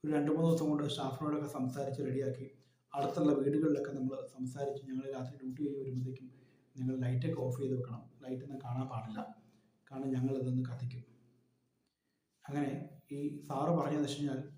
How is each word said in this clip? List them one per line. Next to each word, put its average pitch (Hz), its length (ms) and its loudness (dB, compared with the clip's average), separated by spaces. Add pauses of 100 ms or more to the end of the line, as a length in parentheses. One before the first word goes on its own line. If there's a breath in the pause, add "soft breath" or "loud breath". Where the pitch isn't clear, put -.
ഒരു 151 120 -2
രണ്ട് 147 200 4
മൂന്ന് 165 140 6
ദിവസം 160 220 4
കൊണ്ട് 147 220 2
സ്റ്റാഫിനോടൊക്കെ 147 640 -2
സംസാരിച്ച് 131 500 -2
റെഡിയാക്കി. 127 400 -2 (460 soft breath)
അടുത്തുള്ള 143 380 4 (100)
വീടുകളിലൊക്കെ 147 560 4
നമ്മൾ 131 180 0 (200)
സംസാരിച്ച്, 135 540 -4
"ഞങ്ങൾ 131 160 -4 (100)
രാത്രി 127 260 -6
ഡ്യൂട്ടി 131 200 -6
കഴിഞ്ഞ് 139 200 -2
വരുമ്പോഴത്തേക്കും 127 480 -4 (460 soft breath)
നിങ്ങൾ 131 280 0
ലൈറ്റൊക്കെ 127 420 2
ഓഫ് 123 140 0
ചെയ്ത് 131 180 2
വെക്കണം, - 240 -4 (220)
ലൈറ്റൊന്നും 131 420 -6
കാണാൻ 127 280 -2
പാടില്ല, 110 260 -4 (680 soft breath)
കാരണം 135 280 -4
ഞങ്ങളിതൊന്ന് 127 540 2
കത്തിക്കും." - 340 -6 (1400)
അങ്ങനെ 139 280 0 (380)
ഈ 143 60 -6 (300)
സാറ് 143 300 2
പറഞ്ഞതെന്ന് 147 320 2
വെച്ച് - 100 -4
കഴിഞ്ഞാൽ 131 220 0 (160)